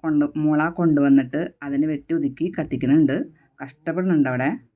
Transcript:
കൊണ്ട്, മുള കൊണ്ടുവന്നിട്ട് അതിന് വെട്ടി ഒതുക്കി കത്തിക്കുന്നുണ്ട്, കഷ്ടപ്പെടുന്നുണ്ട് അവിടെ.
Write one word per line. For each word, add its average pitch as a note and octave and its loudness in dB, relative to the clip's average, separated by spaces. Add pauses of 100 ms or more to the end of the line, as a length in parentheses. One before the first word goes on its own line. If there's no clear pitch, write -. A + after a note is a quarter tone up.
കൊണ്ട്, D3+ 0 (100)
മുള D3+ 0
കൊണ്ടുവന്നിട്ട് C#3+ 2 (200)
അതിന് C#3+ -2
വെട്ടി D3 -6
ഒതുക്കി D3 -4
കത്തിക്കുന്നുണ്ട്, C3+ 2 (440)
കഷ്ടപ്പെടുന്നുണ്ട് D#3+ -2
അവിടെ. B2+ -2 (260)